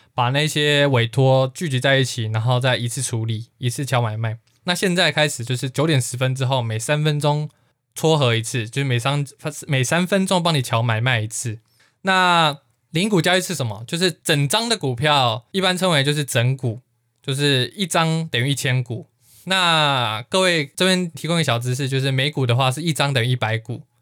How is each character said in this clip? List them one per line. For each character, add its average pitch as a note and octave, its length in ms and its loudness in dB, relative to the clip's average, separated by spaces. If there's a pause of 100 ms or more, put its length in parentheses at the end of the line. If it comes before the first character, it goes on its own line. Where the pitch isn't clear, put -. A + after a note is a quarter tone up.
(140)
把 B2 160 0
那 C#3+ 160 0
些 D3 420 2
委 A#2+ 180 4
托 C3 480 4
聚 F3 140 -6
集 C3 100 -2
在 C3+ 180 2
一 C3+ 80 4
起， B2 200 -4
然 G#2+ 180 -2
后 B2 160 2
再 B2+ 180 2
一 A#2 120 -4
次 C3 120 -6
处 A#2 240 -4
理， A2+ 220 -6 (120)
一 A#2+ 120 -2
次 C#3 160 -6
敲 B2 160 0
买 G#2+ 140 -4
卖。 A2 200 -4 (280)
那 F3+ 100 -2
现 F3+ 200 0
在 F3 180 2
开 D3+ 160 2
始 B2 160 -8
就 B2+ 100 -4
是 B2+ 160 -4
九 C#3+ 160 0
点 D3+ 140 2
十 - 160 -4
分 C3 180 -2
之 C3+ 100 -4
后， C3 180 0
每 A2 160 -4
三 D3+ 260 -2
分 D3 160 0
钟 D3 280 0 (460)
撮 D#3+ 240 2
合 B2 160 2
一 A2+ 80 0
次， A2+ 260 -6
就 C3+ 140 -4
是 - 20 -2
每 B2 140 0
三， C#3 260 -2 (420)
每 C3 180 0
三 F3 220 0
分 F#3+ 200 0
钟 F3+ 160 0
帮 E3+ 120 0
你 C#3 60 0
瞧 A#2 220 0
买 A2+ 180 0
卖 B2 200 0
一 G#2+ 80 -4
次。 A2 320 -8 (420)
那 F3 560 2 (320)
零 F3+ 180 0
股 G3 120 4
交 F3+ 160 4
易 F#3 40 2
是 F3+ 140 -4
什 C3+ 120 -2
么？ G#2+ 200 -8
就 E3+ 120 -6
是 F3+ 120 2
整 C#3+ 380 0
张 A#3 200 0
的 A3+ 80 0
股 C3 180 -2
票 B2+ 580 2
一 F#3+ 80 -2
般 F#3 160 0
称 F3+ 140 2
为 C#3+ 120 4
就 C#3+ 100 2
是 D3 120 -2
整 B2+ 320 0
股， A#2+ 240 -6 (420)
就 C3+ 120 -4
是 C#3 320 2 (100)
一 G3 100 -4
张 D#3+ 420 0
等 A#2+ 140 -2
于 C#3 80 0
一 C#3 40 0
千 B2+ 280 0
股。 A#2 260 -10 (360)
那 D3 840 0
各 F#3 120 2
位 E3 340 2
这 F#3 100 0
边 F3+ 260 2
提 - 180 -8
供 E3+ 80 0
一 E3 40 2
个 D3+ 40 0
小 A#2 140 2
知 B2 160 -4
识， C3+ 140 -4
就 C3 120 -2
是 C3+ 100 0
美 C3+ 200 0
股 C3+ 160 0
的 A#2+ 100 4
话 C3 140 2
是 B2+ 100 -4
一 E3 120 0
张 C#3+ 200 0
等 B2 100 2
于 A#2 40 -2
一 B2+ 100 0
百 A2 220 -2
股， A2+ 240 -10 (200)